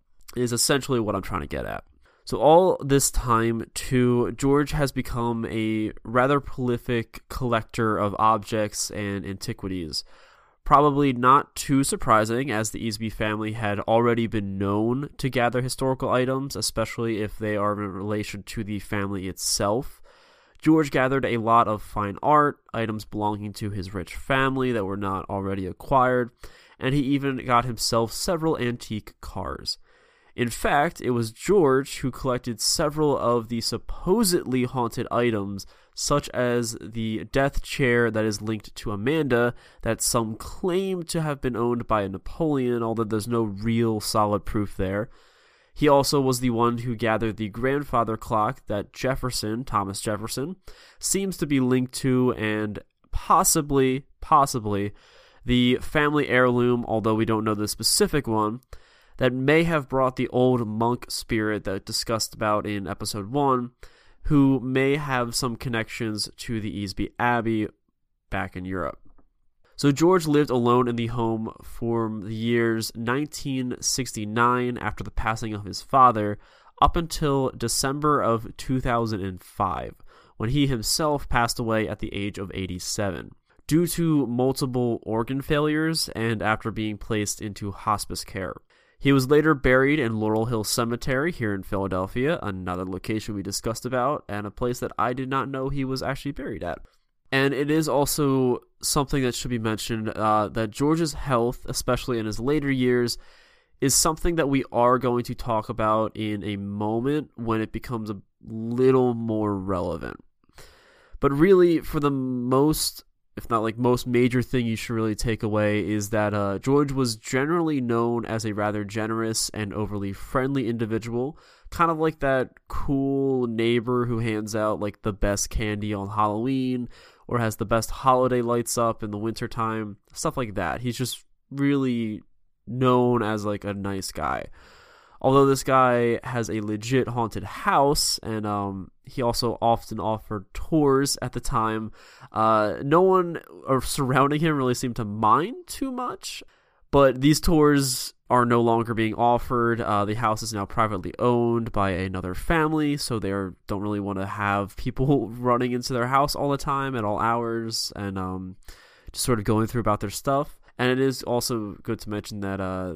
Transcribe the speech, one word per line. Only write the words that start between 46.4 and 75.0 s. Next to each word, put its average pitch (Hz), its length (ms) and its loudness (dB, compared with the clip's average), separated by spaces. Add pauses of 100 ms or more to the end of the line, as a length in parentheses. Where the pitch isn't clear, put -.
the 127 100 2
one 117 280 2
who 117 180 -4
gathered 110 400 0
the 107 120 -4
grandfather 117 680 -2
clock 113 500 -2
that 104 260 -6
Jefferson, 127 720 -4
Thomas 98 360 -4
Jefferson, 113 560 -6 (420)
seems 190 380 -2
to 170 100 -2
be 143 140 2
linked 127 340 2
to, 127 420 2
and 107 440 -4 (320)
possibly, 147 920 2 (140)
possibly, 107 720 0 (520)
the 123 360 4
family 147 480 0
heirloom, 123 600 2
although 110 260 0
we 110 100 2
don't 110 200 0
know 107 100 0
the 104 140 -4
specific - 580 0
one, 110 340 0 (560)
that 127 160 2
may 139 300 4
have 160 260 -2
brought 131 280 0
the 127 120 -2
old 123 380 4
monk 117 420 -2
spirit 107 540 -2
that 98 220 -6
discussed - 500 -4
about 107 320 0
in 101 220 -6
episode 101 420 -8
one, 127 400 2 (520)
who 139 380 4
may 135 360 2
have 127 380 -4
some 131 200 -2
connections 113 800 -6
to 113 240 -6
the 101 240 -6
Easby 98 340 -6
Abbey 113 500 0 (600)
back 95 260 -6
in 90 80 -10
Europe. 92 340 -6 (800)
So 143 160 4
George 165 340 4
lived 147 240 4
alone 120 380 4
in 120 80 -2
the 117 120 -2
home 113 440 -2 (100)
from 113 600 -4
the 110 120 -8
years 113 600 0
nineteen 127 840 -4
sixty-nine, 120 1000 0
after - 260 -6